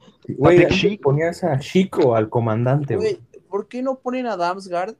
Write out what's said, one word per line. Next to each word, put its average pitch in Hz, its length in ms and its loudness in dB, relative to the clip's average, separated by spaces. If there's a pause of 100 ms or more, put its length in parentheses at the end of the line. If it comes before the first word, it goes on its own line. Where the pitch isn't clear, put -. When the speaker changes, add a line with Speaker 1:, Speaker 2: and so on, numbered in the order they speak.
(280)
Speaker 1:
Güey, 156 280 4
Speaker 2:
Patrick 165 80 8
Speaker 1:
antes - 140 2
Speaker 2:
Schick. 202 220 0
Speaker 1:
ponías 160 440 -2
a 143 160 0
Chico, 175 560 2
al 110 120 0
comandante, 123 680 0
güey. 214 240 -2 (100)
Speaker 3:
Güey, - 180 -20
¿por 202 200 -8
qué 247 140 -10
no 262 180 -6
ponen 254 260 -6
a 214 100 -4
Damsgaard? 180 640 -6